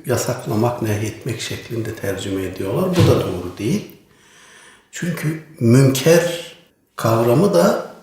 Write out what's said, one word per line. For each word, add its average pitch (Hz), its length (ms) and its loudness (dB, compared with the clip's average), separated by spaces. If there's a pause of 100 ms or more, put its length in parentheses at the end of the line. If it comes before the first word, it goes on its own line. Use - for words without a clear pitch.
yasaklamak, 120 760 -2
nehyetmek 107 600 -6
şeklinde 110 540 -8
tercüme 95 480 -6
ediyorlar. 98 460 -4
Bu - 220 4
da - 100 4
doğru 90 360 -6
değil. 139 300 -2 (1040)
Çünkü 160 520 -6 (160)
münker 135 960 4 (400)
kavramı 120 580 2
da 196 500 2